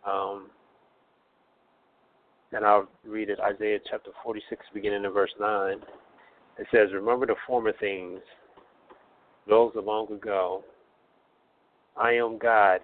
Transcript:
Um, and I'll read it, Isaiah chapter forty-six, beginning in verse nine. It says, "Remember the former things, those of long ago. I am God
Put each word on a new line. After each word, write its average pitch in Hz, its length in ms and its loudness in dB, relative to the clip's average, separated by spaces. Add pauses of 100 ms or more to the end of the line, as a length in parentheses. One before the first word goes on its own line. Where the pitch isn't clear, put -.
Um, 98 440 -6 (2000)
and 107 120 -4
I'll 104 240 6 (160)
read 107 260 -6
it, 98 100 -4
Isaiah 101 380 -2 (120)
chapter 107 200 -10 (120)
forty-six, 110 500 -10
beginning 101 320 -4
in 98 80 -4
verse 98 280 0
nine. 98 380 -2 (800)
It 101 120 -10
says, 104 220 4
"Remember 117 340 0
the 113 80 2 (120)
former 117 260 0
things, 92 480 -6 (1300)
those 113 280 6
of 101 80 -6
long 107 280 -4
ago. 98 500 -4 (1300)
I 117 160 2
am 117 260 0
God 104 460 4